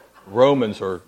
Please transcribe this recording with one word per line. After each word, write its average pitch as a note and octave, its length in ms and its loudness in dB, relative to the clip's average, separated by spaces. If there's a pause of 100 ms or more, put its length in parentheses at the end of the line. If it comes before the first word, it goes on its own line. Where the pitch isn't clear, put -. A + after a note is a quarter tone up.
(280)
Romans A#2+ 520 0
or, F#2+ 280 -6